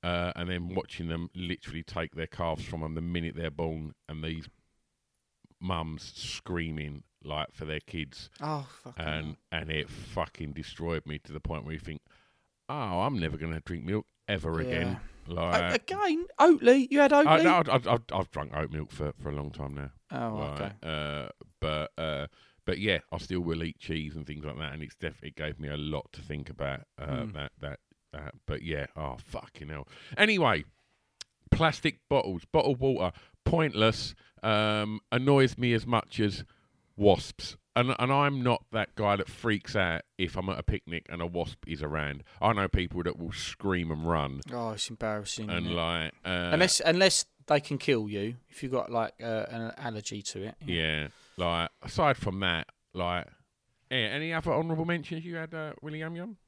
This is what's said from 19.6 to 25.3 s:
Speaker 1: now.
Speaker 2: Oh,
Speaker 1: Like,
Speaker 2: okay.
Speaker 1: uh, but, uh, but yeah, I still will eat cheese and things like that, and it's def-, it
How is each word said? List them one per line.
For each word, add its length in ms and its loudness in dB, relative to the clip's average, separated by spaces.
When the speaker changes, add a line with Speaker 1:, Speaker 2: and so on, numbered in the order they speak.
Speaker 1:
now. 160 -8
Speaker 2:
Oh, 240 -4
Speaker 1:
Like, 240 -4
Speaker 2:
okay. 120 -6
Speaker 1:
uh, 440 -4
but, 400 -2
uh, 280 -2
but 140 -2
yeah, 200 2
I 80 -6
still 220 -4
will 240 0
eat 140 -6
cheese 360 -4
and 120 -8
things 180 -10
like 140 -8
that, 140 -6
and 120 -10
it's 100 -14
def-, 300 -8
it 100 -12